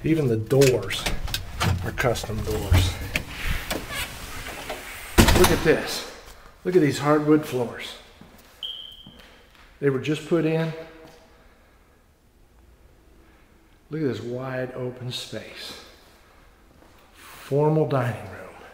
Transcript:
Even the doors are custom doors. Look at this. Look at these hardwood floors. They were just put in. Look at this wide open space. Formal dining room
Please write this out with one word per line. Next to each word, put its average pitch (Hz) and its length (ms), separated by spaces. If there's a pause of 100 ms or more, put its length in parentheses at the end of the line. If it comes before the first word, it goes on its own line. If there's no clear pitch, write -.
Even 151 240
the 113 80
doors 120 680 (800)
are 113 60
custom 110 540
doors. 107 480 (2250)
Look - 320
at - 140
this. - 420 (560)
Look 180 140
at 170 60
these 135 160
hardwood 151 480
floors. - 480 (1900)
They 143 80
were 131 100
just 143 300
put 165 160
in. 160 300 (3250)
Look 156 140
at 151 40
this 113 140
wide 127 540
open 123 360
space. - 720 (1300)
Formal 151 720
dining 120 420
room - 240 (200)